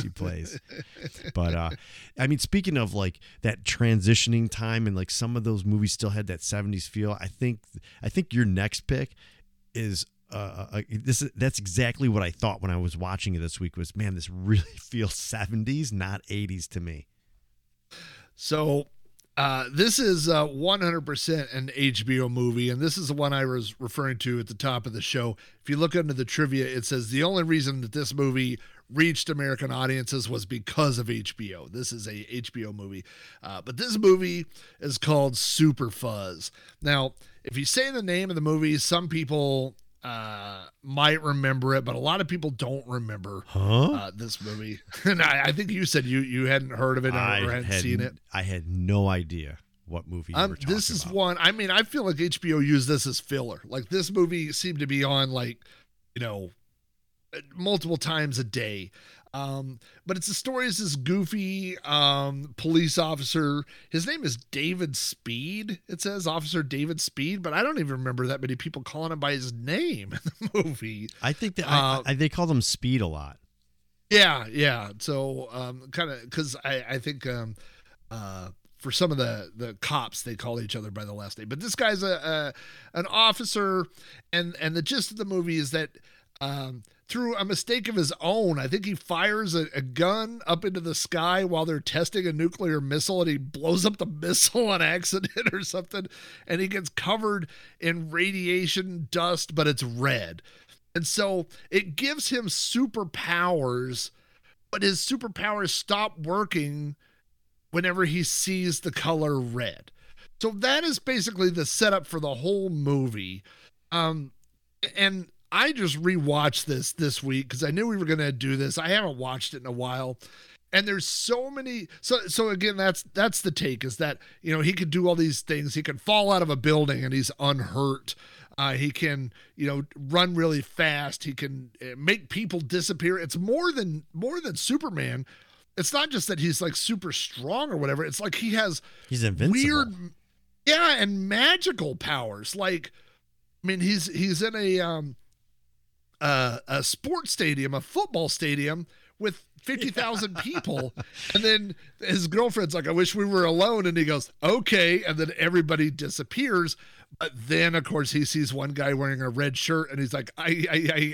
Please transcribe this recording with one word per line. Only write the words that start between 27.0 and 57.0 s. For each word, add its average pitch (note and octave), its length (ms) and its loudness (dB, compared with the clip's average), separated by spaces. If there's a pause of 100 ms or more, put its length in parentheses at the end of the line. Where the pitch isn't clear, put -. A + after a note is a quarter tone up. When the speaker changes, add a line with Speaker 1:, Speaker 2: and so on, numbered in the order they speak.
Speaker 2:
the C3+ 140 2
only F3+ 200 2
reason C#3 380 2
that A2+ 100 -8
this D3 220 -4
movie C3 460 0 (320)
reached D#3 380 -2
American C#3 420 -2
audiences B2+ 580 -2
was A#2 160 -6
because B2 520 0
of A#2 120 -2
H A2+ 280 -6
B G2+ 160 -10
O. E2+ 140 -16
This A#2 240 -8
is A2 160 -10
a G#2 180 -10 (100)
H A#2+ 160 -8
B A2+ 140 -8
O G#2 80 -10
movie. G2 320 -12 (380)
Uh, F#2+ 180 -10
but A#2+ 160 -12
this A3 200 -2
movie F#3 480 6 (340)
is C#3 180 -4
called C#3 400 4
Super C#3+ 540 4
Fuzz. G2 600 -8 (300)
Now, C#3 320 2 (300)
if A2+ 140 -8
you C#3 80 -2
say C4 260 2
the B3 120 -2
name F#3 260 0
of F3+ 60 -2
the D#3 60 0
movie, D#3 360 2
some E3+ 300 0
people, C#3+ 680 0 (280)
uh, G#2 640 -10 (160)
might D3 380 4
remember C3+ 540 2
it, C3 80 2
but A#2+ 120 -2
a B2 40 -4
lot D#3+ 220 2
of D#3 80 -2
people D#3 200 -2
don't C3+ 380 -4
remember, G#2+ 600 -6
Speaker 1:
Huh? A2 440 6
Speaker 2:
uh, G2+ 240 -4
this A2 260 -8
movie. G#2+ 380 -8 (120)
<laughs> - 120 -8
And F3+ 180 4
I, C#3 260 4
I D3+ 40 4
think F3+ 180 -2
you F#3+ 160 0
said C#3 200 2
you, C3 160 2
you C3 240 0
hadn't C3+ 240 2
heard C3 280 0
of B2+ 80 0
it C3 80 2
or - 40 2
Speaker 1:
I G2+ 240 2
Speaker 2:
hadn't A#2+ 240 0
Speaker 1:
had F#2+ 160 0
Speaker 2:
seen A#2+ 180 2
Speaker 1:
n-, B2 80 0
Speaker 2:
it. - 60 -10 (180)
Speaker 1:
I F#2+ 120 -2
had F2+ 260 -4
no G2 400 4
idea E2 480 -4 (280)
what E2+ 220 -10
movie E2+ 240 -8
you F2 80 -2
Speaker 2:
Um, F#3+ 120 2
Speaker 1:
were F3 40 -8
Speaker 2:
this E3 320 -2
Speaker 1:
talking - 80 -2
Speaker 2:
is D3+ 80 -4
Speaker 1:
about. F3 120 -8
Speaker 2:
one, F3+ 260 0
I E3+ 100 6
mean, G#3 200 0
I G#3 120 6
feel B3+ 220 -2
like E3 160 0
H E3+ 180 0
B E3 140 2
O D3+ 60 4
used C#3+ 280 6
this C#3+ 180 2
as C3 140 -4
filler. B2 460 -6
Like, B2 240 -8
this F3+ 220 0
movie E3+ 420 0
seemed F3 260 -4
to C#3+ 80 -2
be C#3 160 2
on, C#3 280 2
like, B2 260 -4 (580)
you A#2+ 60 -6
know, G2+ 300 -6 (1040)